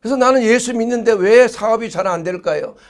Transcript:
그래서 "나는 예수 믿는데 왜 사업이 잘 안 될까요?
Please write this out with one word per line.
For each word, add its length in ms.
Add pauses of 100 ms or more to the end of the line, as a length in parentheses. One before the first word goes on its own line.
그래서 160
"나는 260
예수 300
믿는데 400
왜 340
사업이 420
잘 180
안 160
될까요? 520 (140)